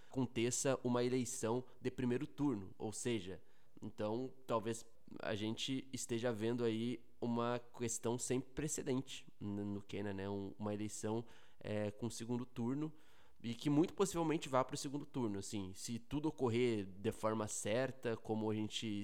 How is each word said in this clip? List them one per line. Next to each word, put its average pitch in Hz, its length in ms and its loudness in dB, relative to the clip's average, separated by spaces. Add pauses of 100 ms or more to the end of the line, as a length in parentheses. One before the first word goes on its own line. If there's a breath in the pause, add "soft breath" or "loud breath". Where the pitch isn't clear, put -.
aconteça 123 760 2
uma 123 180 6
eleição 123 640 2 (160 loud breath)
de 123 100 0
primeiro 127 360 2
turno, 113 520 0
ou 107 140 -2
seja, 95 500 -2 (400 soft breath)
então 113 500 0 (140)
talvez 113 400 2 (320)
a - 160 0
gente 113 580 0
esteja 120 400 0
vendo 117 300 2
aí 117 380 2 (200)
uma 120 400 2 (160)
questão 117 400 0
sem 127 240 2
precedente - 840 -2 (140)
n-, 101 240 -2
no 101 180 -2
Quênia, 101 320 -2
né, 98 140 -2
um, 101 280 -2
uma 104 160 -2
eleição, 107 520 -2 (360 loud breath)
é, 107 300 0
com 113 180 -4
segundo 120 380 -2
turno, 139 460 -2 (500 soft breath)
e 151 120 -2
que - 140 0
muito 151 240 6
possivelmente 170 560 2
vá 131 160 6
pro 147 120 -4
segundo 143 280 -4
turno, 113 340 0
assim, 98 360 -4
se 117 240 -6
tudo 147 300 0
ocorrer 117 580 4
de 98 260 -2
forma 110 360 2
certa, 117 680 0
como 110 340 0
a 107 40 4
gente 107 320 0 (180)